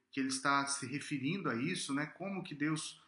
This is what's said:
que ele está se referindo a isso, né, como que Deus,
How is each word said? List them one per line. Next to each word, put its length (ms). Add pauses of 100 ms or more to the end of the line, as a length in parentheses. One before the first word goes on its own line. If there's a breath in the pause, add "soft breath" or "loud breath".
(120 soft breath)
que 80
ele 100
está 360
se 220
referindo 600
a 60
isso, 400
né, 140
como 360
que 120
Deus, 520